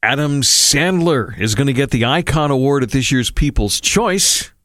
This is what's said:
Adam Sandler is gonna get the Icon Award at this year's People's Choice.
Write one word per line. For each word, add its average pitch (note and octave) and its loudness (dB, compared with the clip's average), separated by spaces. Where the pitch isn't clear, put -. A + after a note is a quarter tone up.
Adam C#3+ 0
Sandler D#3+ 0
is G#2+ -2
gonna C#3 0
get C3+ 0
the A#2 0
Icon D3 0
Award C3+ 2
at A2+ -6
this B2+ 0
year's B2+ 0
People's C3 -2
Choice. - 0